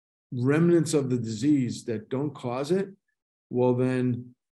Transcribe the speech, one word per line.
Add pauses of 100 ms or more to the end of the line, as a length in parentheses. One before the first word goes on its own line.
(320)
remnants
of
the
disease
that
don't
cause
it, (640)
well,
then (240)